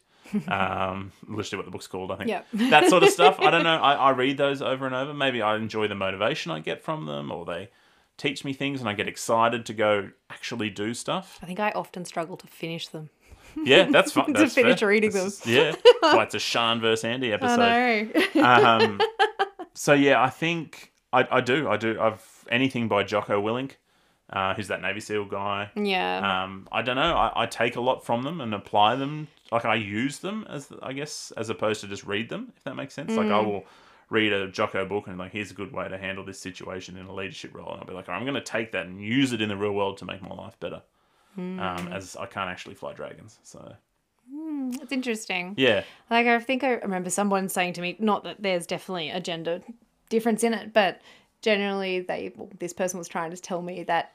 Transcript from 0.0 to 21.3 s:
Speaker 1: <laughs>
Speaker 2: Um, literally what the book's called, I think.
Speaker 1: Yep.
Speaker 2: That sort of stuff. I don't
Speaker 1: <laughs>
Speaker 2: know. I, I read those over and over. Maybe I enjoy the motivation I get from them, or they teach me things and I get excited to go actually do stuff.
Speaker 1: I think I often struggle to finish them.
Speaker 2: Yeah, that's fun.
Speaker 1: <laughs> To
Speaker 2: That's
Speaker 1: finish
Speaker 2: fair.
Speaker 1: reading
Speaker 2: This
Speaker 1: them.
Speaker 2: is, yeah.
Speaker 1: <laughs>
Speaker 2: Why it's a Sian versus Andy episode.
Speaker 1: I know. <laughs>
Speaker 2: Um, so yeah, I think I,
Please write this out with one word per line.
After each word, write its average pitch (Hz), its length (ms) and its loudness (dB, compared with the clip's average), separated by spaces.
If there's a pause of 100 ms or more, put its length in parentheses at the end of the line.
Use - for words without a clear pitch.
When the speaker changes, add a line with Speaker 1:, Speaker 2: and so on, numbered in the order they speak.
Speaker 1:
<laughs> - 460 -8
Speaker 2:
Um, 95 640 -2 (120)
literally 104 340 -6
what 87 80 -8
the 90 40 -16
book's 92 160 -12
called, 92 240 -8
I 95 60 -6
think. 147 100 -6
Speaker 1:
Yep. 208 200 -6 (220)
Speaker 2:
That 320 200 8
sort 330 140 8
of 381 60 10
stuff. 381 300 6
I 381 100 6
don't - 140 6
Speaker 1:
<laughs> 165 80 4
Speaker 2:
know. 160 60 4
I, 139 160 6
I 135 160 4
read 131 280 2
those 139 240 0
over 131 240 -2
and 131 80 -4
over. 135 200 -4
Maybe 135 280 0
I 107 140 2
enjoy 107 320 -2
the 101 80 -4
motivation 98 560 -2
I 156 80 -6
get 160 240 -8
from 156 220 -6
them, 147 260 -6
or 85 140 -8
they 90 240 -8 (480)
teach 143 260 -4
me 143 80 -6
things 139 300 -6
and 117 80 -4
I 104 40 -2
get 98 140 -2
excited 117 600 0
to 113 60 -8
go 104 360 2 (200)
actually 117 400 -6
do 104 240 -4
stuff. 170 480 -8
Speaker 1:
I - 40 -16
think 180 160 -8
I 214 100 0
often 180 320 -8
struggle 165 320 -8
to - 120 -18
finish 165 420 -10
them. 156 200 -14 (460)
Speaker 2:
Yeah, 285 340 6
that's 285 220 6
fun. - 140 2
Speaker 1:
<laughs> 294 80 0
To - 0 -
Speaker 2:
That's 254 200 4
Speaker 1:
finish 220 280 6
Speaker 2:
fair. 214 80 4
Speaker 1:
reading 214 220 4
Speaker 2:
This 196 280 -2
Speaker 1:
them. 190 140 -4
Speaker 2:
is, - 20 6
yeah. 160 360 8 (100)
Speaker 1:
<laughs> 311 120 6
Speaker 2:
Why - 100 6
it's - 120 -2
a 104 40 -4
Sian 117 420 2
versus 113 240 2
Andy 123 260 0
episode. 240 300 2
Speaker 1:
I 233 400 4 (340)
know. 311 80 6
<laughs> - 0 -
Speaker 2:
Um, 247 560 8 (760)
so - 180 2
yeah, 139 280 6
I 127 80 4
think 165 600 -8 (220)
I, 127 180 6